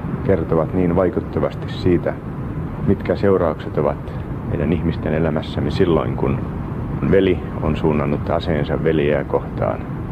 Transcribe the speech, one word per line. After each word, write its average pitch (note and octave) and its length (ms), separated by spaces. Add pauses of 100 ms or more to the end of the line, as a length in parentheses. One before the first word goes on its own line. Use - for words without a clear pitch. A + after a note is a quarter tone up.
(260)
kertovat D#2+ 480
niin F2 220
vaikuttavasti E2 720
siitä, - 460 (720)
mitkä F#2+ 300
seuraukset F2 640
ovat C#2+ 340 (360)
meidän D2+ 240
ihmisten D#2 420
elämässämme D#2 560
silloin, D2+ 460
kun C2+ 220 (720)
veli F#2+ 280 (240)
on D#2+ 140
suunnannut D2 540
aseensa D2 540
veljeä D2 400
kohtaan. - 600 (260)